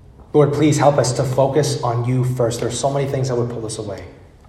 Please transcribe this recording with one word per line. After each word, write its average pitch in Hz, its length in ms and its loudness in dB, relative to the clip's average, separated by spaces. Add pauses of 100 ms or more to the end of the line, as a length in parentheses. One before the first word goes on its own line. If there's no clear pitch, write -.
(320)
Lord, 147 200 4
please 151 260 2
help 143 180 4
us 131 180 2
to 135 100 0
focus 135 580 0
on 120 220 -2
you 127 200 0
first. 120 360 -2
There 117 80 -2
are 120 40 -8
so - 180 -2
many 143 180 -2
things 131 200 -2
that 123 80 -2
would 120 140 -2
pull 110 160 -8
us - 120 -10
away. 95 260 -10 (440)